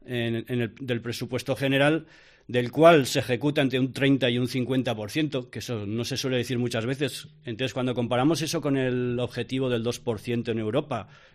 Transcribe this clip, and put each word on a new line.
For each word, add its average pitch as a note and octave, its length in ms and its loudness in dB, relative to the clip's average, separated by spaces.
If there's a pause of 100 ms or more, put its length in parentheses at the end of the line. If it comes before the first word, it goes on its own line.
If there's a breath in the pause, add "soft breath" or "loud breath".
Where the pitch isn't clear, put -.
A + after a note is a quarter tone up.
en, A#2 420 -4
en B2 140 -2
el, A2 180 -4
del B2 220 -4
presupuesto A#2+ 540 -4
general, C#3 500 2 (400 loud breath)
del A#2+ 260 0
cual D#3 340 8
se C#3 140 0
ejecuta C#3 420 0
entre C3 180 2
un B2+ 140 0
treinta C3+ 360 4
y A#2+ 80 2
un B2 120 0
cincuenta B2+ 440 0
por G#2+ 160 -6
ciento, C#3 400 -2
que - 100 -12
eso A2 260 -6
no A2 180 -4
se B2+ 140 -4
suele C3 180 -2
decir A#2+ 240 -2
muchas A#2+ 260 -2
veces. C3+ 440 -6 (160)
Entonces, B2+ 280 -6
cuando B2+ 220 -2
comparamos B2 460 2
eso D#3+ 180 -4
con C#3+ 160 0
el B2 420 -2
objetivo B2 520 -4
del A#2+ 120 0
dos A#2 200 -4
por A2 180 -4
ciento A#2+ 320 -2
en A2+ 80 -2
Europa, A2+ 480 -4 (280 loud breath)